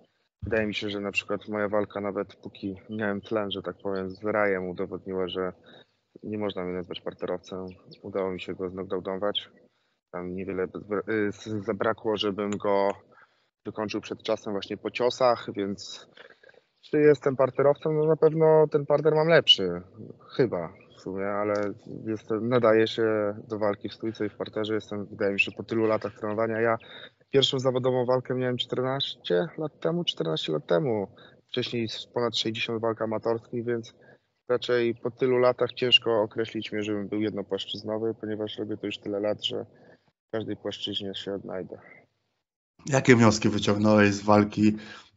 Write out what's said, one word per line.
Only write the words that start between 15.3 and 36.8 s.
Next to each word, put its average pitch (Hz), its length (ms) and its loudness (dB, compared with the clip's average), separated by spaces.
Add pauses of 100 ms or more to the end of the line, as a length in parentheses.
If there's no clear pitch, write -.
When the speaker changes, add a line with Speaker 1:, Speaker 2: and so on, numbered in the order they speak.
Speaker 1:
więc 98 520 -6 (840)
czy 151 80 2
jestem 147 380 6
parterowcem? 143 600 4
No 151 100 2
na 160 100 4
pewno 156 540 6
ten 143 160 0
parter 151 280 4
mam 156 140 4
lepszy. 92 540 4 (540)
Chyba 92 360 0 (240)
w - 60 -20
sumie, 95 240 -6
ale 104 280 0 (520)
jestem, 110 420 -4
nadaje 113 380 6
się 107 480 0 (140)
do 110 100 -6
walki 101 300 -2
w - 60 -12
stójce 110 320 -6
i - 20 -4
w - 80 -10
parterze. 107 380 -4
Jestem, 104 320 -6
wydaje 101 260 -2
mi 98 80 -2
się, 104 160 0
po 110 60 -10
tylu 113 240 0
latach 110 320 -2
trenowania. 110 420 -2
Ja 113 160 2 (540)
pierwszą 135 280 4
zawodową 127 460 2
walkę 127 300 0
miałem 127 220 -2
czternaście 135 920 -2 (120)
lat 156 220 -8
temu, 170 240 -2
czternaście 160 480 -4
lat 151 140 -4
temu. 123 480 0 (340)
Wcześniej 117 400 -4
z-, - 260 -12
ponad 120 220 0
sześćdziesiąt 113 460 -2
walk 113 200 -2
amatorskich, 113 640 -2
więc 117 300 -4 (540)
raczej 120 460 2
po 117 160 -6
tylu 127 280 2
latach 123 340 2
ciężko 117 500 2
określić 110 500 -4
mnie, 107 100 -4